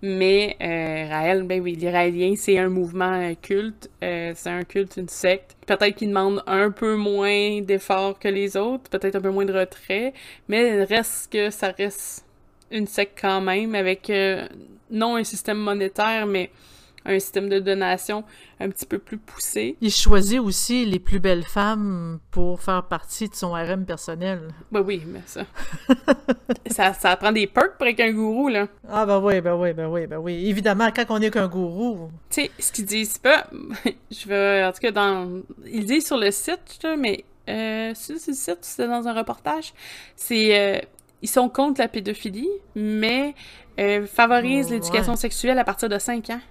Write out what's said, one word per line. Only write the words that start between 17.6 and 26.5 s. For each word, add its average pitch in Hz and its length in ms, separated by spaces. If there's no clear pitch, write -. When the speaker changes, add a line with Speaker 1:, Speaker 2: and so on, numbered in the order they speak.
Speaker 1:
donation 190 640
un 196 100
petit - 160
peu - 140
plus - 180
poussé. - 640
Speaker 2:
Il 220 100
choisit 202 480
aussi 233 460
les 185 140
plus 196 200
belles 185 240
femmes 202 760
pour 180 300
faire 185 260
partie - 420
de - 60
son 180 160
R 170 200
M 190 140
personnel. 170 640
Speaker 1:
Ben 208 100
oui, 190 240
mais 180 200
ça. - 160
Speaker 2:
<laughs> 262 60